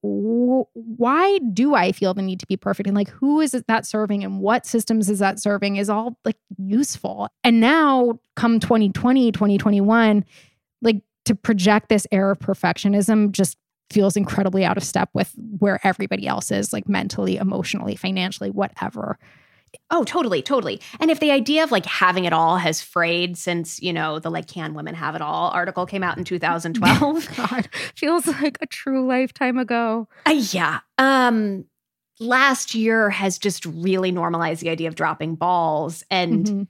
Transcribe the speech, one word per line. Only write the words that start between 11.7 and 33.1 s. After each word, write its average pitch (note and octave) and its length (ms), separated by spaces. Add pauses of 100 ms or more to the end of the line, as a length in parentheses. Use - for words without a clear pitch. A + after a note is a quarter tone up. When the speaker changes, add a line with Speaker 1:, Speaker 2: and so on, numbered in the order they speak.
Speaker 1:
this G#3+ 240
air G3 180
of G3 80
perfectionism G3+ 920
just F#3+ 260 (320)
feels G3+ 260
incredibly F#3+ 480
out E3+ 120
of G3 80
step - 300
with - 200 (240)
where G3+ 260
everybody G3 420
else - 240
is, G3+ 220
like, G#3 160
mentally, F#3+ 480
emotionally, G3 600
financially, F#3+ 540
whatever. - 680 (720)
Speaker 2:
Oh, E4 140
totally, A3 360
totally. F#3 400 (180)
And D#4+ 120
if D#4 100
the D4+ 100
idea C#4 320
of, D#4 80
like, G#3 140
having F#3 400
it E3+ 80
all E3 240
has E3+ 240
frayed F3 560
since, E3+ 460
you F3+ 100
know, D#3 260
the, E3 120
like, E3 160
"Can D#3 260
women D#3 220
have D#3 200
it E3 60
all?" D#3+ 300
article F3+ 340
came F#3+ 180
out - 140
in F3 80
two F3+ 140
thousand E3+ 360
twelve. D4 580
Speaker 1:
<laughs> - 40
God, A#3+ 320 (260)
feels E4 320
like C#4+ 360
a D4+ 40
true C4 400
lifetime B3+ 520
ago. A#3 500 (180)
Speaker 2:
Uh, D4+ 40 (200)
yeah. D#3+ 300 (160)
Um, B3 720 (520)
last B3+ 560
year A3+ 360